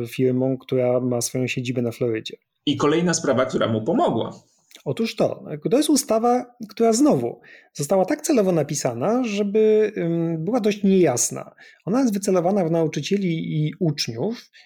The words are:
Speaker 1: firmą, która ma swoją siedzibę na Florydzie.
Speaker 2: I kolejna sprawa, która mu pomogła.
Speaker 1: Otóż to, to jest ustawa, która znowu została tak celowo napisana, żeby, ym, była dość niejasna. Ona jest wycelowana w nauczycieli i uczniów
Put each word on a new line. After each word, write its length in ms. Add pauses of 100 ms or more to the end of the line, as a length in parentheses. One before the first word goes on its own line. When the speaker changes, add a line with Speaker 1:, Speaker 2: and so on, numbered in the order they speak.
Speaker 1:
firmą, 500
która 420
ma 200
swoją 260
siedzibę 360
na 100
Florydzie. 440 (300)
Speaker 2:
I 100
kolejna 380
sprawa, 320
która 220
mu 160
pomogła. 580 (420)
Speaker 1:
Otóż 320
to, 280 (260)
to 60
jest 140
ustawa, 640 (120)
która 240
znowu 480 (340)
została 300
tak 180
celowo 300
napisana, 720
żeby, 720
ym, 480
była 160
dość 220
niejasna. 720 (300)
Ona 160
jest 140
wycelowana 500
w 60
nauczycieli 960
i 120
uczniów 720 (160)